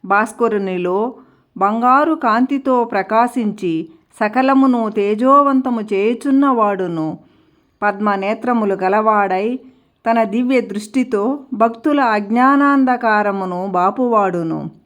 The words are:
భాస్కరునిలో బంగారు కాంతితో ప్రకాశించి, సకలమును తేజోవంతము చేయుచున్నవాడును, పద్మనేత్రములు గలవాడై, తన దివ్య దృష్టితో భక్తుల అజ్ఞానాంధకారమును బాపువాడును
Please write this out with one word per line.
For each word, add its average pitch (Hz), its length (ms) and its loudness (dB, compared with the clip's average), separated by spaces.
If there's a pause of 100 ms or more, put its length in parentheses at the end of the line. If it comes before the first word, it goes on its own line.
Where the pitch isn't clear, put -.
భాస్కరునిలో 196 920 -2 (580)
బంగారు 247 680 2
కాంతితో 254 540 0 (160)
ప్రకాశించి, 214 800 -2 (460)
సకలమును 254 640 2 (160)
తేజోవంతము 254 880 2 (100)
చేయుచున్నవాడును, 208 1120 0 (760)
పద్మనేత్రములు 208 1000 -2
గలవాడై, 202 640 0 (580)
తన 233 200 2
దివ్య 247 360 0
దృష్టితో 214 600 -4 (400)
భక్తుల 277 380 0 (160)
అజ్ఞానాంధకారమును 226 1400 2 (160)
బాపువాడును 185 840 0 (240)